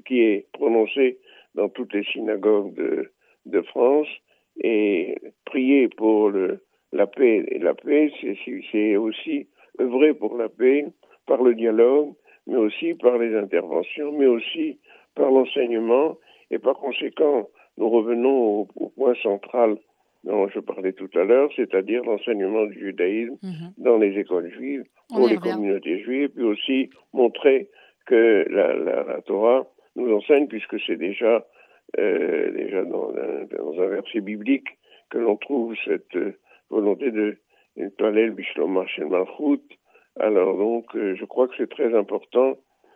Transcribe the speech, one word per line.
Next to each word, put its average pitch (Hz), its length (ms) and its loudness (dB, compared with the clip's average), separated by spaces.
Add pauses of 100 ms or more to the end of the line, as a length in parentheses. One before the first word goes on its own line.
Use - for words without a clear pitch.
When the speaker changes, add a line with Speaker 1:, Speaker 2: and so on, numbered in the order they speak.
Speaker 1:
qui 127 140 2
est 107 320 2
prononcée 123 680 0 (360)
dans 101 140 -2
toutes 123 240 -10
les 101 120 -2
synagogues 107 680 0
de, - 360 -4 (360)
de - 160 0
France, 139 460 2 (520)
et 104 560 0 (280)
prier 135 440 4
pour 107 420 2
le, 98 300 -2 (320)
la 101 140 2
paix. 110 420 2
Et - 100 -6
la 78 160 0
paix, 147 460 2
c'est, 101 240 -6
c'est, 117 160 -10 (100)
c'est 107 260 2
aussi 110 520 -4 (320)
œuvrer 131 340 4
pour 107 220 -6
la 110 120 -4
paix 139 380 2 (400)
par 127 160 0
le 123 120 6
dialogue, 117 600 2 (320)
mais 127 100 -2
aussi 131 380 0
par 123 240 2
les 117 160 -2
interventions, 95 800 -4
mais 143 140 2
aussi 131 520 0 (360)
par 143 160 0
l'enseignement. 123 840 2 (340)
Et - 80 -2
par 135 200 0
conséquent, 139 720 -2 (280)
nous 110 140 0
revenons 117 680 2
au, 98 160 -8
au - 140 -6
point 123 260 2
central 107 600 0 (480)
dont 101 240 0
je 104 100 -10
parlais 95 340 -4
tout 95 220 -14
à 85 100 2
l'heure, 131 300 4
c'est-à-dire 107 500 -2
l'enseignement 107 600 -2
du 98 120 -14
judaïsme 101 640 -4
Speaker 2:
Mhm. 175 360 -12
Speaker 1:
dans 117 200 4
les 101 200 2
écoles 87 320 -4
juives, 131 340 -10 (280)
Speaker 2:
On 226 60 -2
Speaker 1:
pour 123 100 6
Speaker 2:
y - 20 2
Speaker 1:
les 110 60 4
Speaker 2:
revient. 104 160 -4
Speaker 1:
communautés 98 480 -4
juives, 131 300 -4
puis 127 120 -8
aussi 131 480 -2 (220)
montrer 131 580 2 (360)
que 113 440 6
la, 92 240 2
la, - 300 -2
la - 180 -6
Torah 117 460 2 (260)
nous 120 180 -2
enseigne, 139 360 2
puisque 110 380 -8
c'est 90 100 -4
déjà, 110 500 0 (520)
euh, 87 520 0
déjà - 340 -4
dans - 260 -6
un, - 340 -8 (120)
dans 78 240 -6
un 92 60 2
verset 104 340 -6
biblique 107 460 -4 (440)
que 123 80 -6
l'on 110 180 0
trouve 113 380 -4 (100)
cette, - 320 -6
euh, 98 160 -4 (360)
volonté 104 440 0
de, 107 240 -2 (400)
de 98 140 -8
parler 107 360 0
le 107 60 -4
Bishloma 92 540 -4
Shel - 200 -8
Malchut. 95 560 0 (560)
Alors 95 380 2
donc, 113 400 -4
euh, 101 180 -2
je 104 120 -10
crois 127 200 0
que - 100 -14
c'est 123 140 -4
très 120 240 -2
important, 117 640 0 (380)